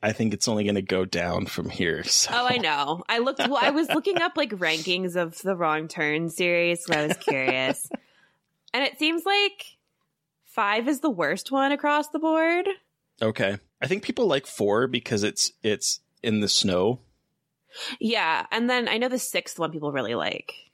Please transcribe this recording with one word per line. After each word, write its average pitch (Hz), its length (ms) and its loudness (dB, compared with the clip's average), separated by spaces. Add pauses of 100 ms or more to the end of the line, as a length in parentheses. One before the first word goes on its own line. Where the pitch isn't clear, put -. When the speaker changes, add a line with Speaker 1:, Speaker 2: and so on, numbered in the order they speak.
Speaker 1:
I 107 80 2
think 107 220 0
it's 101 160 0
only 107 160 2
gonna 101 160 2
go 92 240 0
down 87 400 -2
from - 240 -6
here. 82 340 -2
<laughs> - 60 -4
So. - 240 2
Speaker 2:
Oh, 240 120 0
I 247 120 2
know. 156 500 0
I 233 120 2
looked, 262 200 0
well, 269 220 2
I 254 80 4
was 294 180 2
looking 330 340 0
up, 349 140 -2
like, 285 160 0
rankings 175 640 -2
of 170 260 -2
the 190 140 -2
Wrong 160 320 0
Turn 156 420 -2
series 170 560 0
'cause 165 120 0
I 151 100 0
was 151 100 -2
curious. 262 760 0
Speaker 1:
<laughs> 269 60 -10 (720)
Speaker 2:
And 370 120 0
it - 160 -4
seems 320 260 0
like 403 520 0 (680)
five 220 420 0
is 277 120 0
the 320 100 0
worst 170 420 -2
one 269 200 2
across 294 380 0
the 311 100 -4
board. 320 480 2 (520)
Speaker 1:
Okay. 110 380 0 (240)
I 139 60 -2
think 190 160 -2
people 247 240 0
like 143 180 2
four 107 400 2
because 120 380 -2
it's, - 300 -2 (100)
it's - 380 -2 (200)
in 107 200 0
the 101 60 0
snow. 98 520 2 (1000)
Speaker 2:
Yeah. 180 520 0
And 233 180 0
then 247 180 2
I 220 120 0
know 247 80 0
the 254 100 -2
sixth - 400 -4
one 160 140 -2
people 151 200 -4
really 123 220 -2
like. - 400 -4 (200)